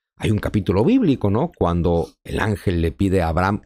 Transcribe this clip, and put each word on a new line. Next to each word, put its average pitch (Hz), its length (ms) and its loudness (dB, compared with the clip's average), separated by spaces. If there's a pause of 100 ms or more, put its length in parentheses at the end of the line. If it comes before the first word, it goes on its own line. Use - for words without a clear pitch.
(160)
Hay - 160 -2
un 104 80 0
capítulo 98 440 0
bíblico, 175 460 2
¿no? 127 280 0
Cuando 85 520 0 (140)
el - 160 -6
ángel 95 420 -2
le 82 100 0
pide 95 300 0
a 82 80 0
Abraham 90 360 0